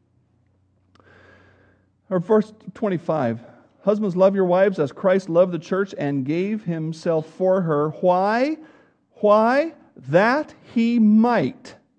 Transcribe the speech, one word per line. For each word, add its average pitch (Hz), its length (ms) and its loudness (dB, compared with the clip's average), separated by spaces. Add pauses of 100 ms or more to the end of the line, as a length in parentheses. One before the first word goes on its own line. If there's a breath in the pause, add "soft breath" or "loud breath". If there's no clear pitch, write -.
(2000 soft breath)
Or 185 120 -4
verse 208 340 0 (180)
twenty-five. 156 720 -4 (380 soft breath)
"Husbands, 208 340 -2
love 190 180 4
your 190 120 0
wives 185 320 2
as 143 140 -2
Christ 190 360 -2
loved 175 240 2
the 170 60 -4
church 190 400 -6
and 143 260 -4
gave 190 400 -6
himself 160 640 -4
for 185 360 0
her." 151 280 -2 (100)
Why? 214 560 0 (600 loud breath)
Why? 233 580 2 (340)
"That 226 460 2 (200)
he 233 240 0
might 214 760 2 (240)